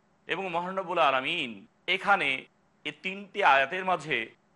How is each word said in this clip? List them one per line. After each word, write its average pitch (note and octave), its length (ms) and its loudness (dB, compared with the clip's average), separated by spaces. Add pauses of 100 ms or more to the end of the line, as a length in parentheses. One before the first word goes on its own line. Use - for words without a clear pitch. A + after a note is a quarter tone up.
(280)
এবং F#3 220 -4
মহান F3 280 -4
রব্বুল F3 220 -4
আলামিন C3+ 680 0 (200)
এখানে F3 580 0 (380)
এই D3+ 80 -8
তিনটি G3 520 -8
আয়াতের D#3 420 4
মাঝে D3+ 440 -2 (260)